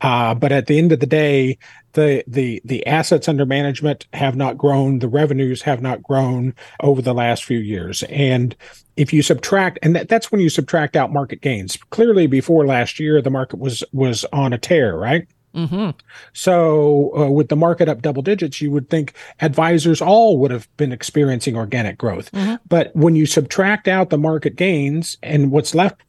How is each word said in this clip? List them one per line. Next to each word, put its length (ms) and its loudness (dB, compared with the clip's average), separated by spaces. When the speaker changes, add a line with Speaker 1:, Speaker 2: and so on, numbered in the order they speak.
Speaker 1:
Uh, 340 0
but 160 0
at 160 0
the 120 2
end 120 4
of 80 2
the 80 -2
day, 520 0
the, 340 2
the, 380 -4
the 240 -6
assets 400 0
under 180 0
management 680 -2
have 200 -2
not 240 -4
grown. 400 2
The 80 -4
revenues 560 0
have 180 -2
not 220 -6
grown 500 -2
over 200 2
the 140 -2
last 300 0
few 160 -2
years. 440 -6
And 520 0
if 160 0
you 100 4
subtract, 580 0
and 140 4
that, 140 -4
that's 240 0
when 80 2
you 80 4
subtract 480 -2
out 160 0
market 280 -6
gains. 360 -4
Clearly 360 4
before 400 2
last 320 0
year, 240 2
the 80 -2
market 300 -4
was, 320 -6
was 400 0
on 200 0
a 60 -4
tear, 380 2
right? 320 -2
Speaker 2:
Mm-hmm. 360 -4
Speaker 1:
So, 840 2
uh, 140 2
with 180 2
the 60 0
market 340 2
up 140 -4
double 200 -4
digits, 380 -4
you 120 -4
would 180 -2
think 240 -2
advisors 640 2
all 360 6
would 120 2
have 180 -8
been 120 -2
experiencing 640 -2
organic 400 -4
growth. 360 -6
Speaker 2:
Mm-hmm. 240 -4
Speaker 1:
But 280 2
when 180 4
you 100 4
subtract 640 0
out 240 0
the 80 0
market 380 -2
gains, 680 -2
and 300 0
what's 200 0
left 360 0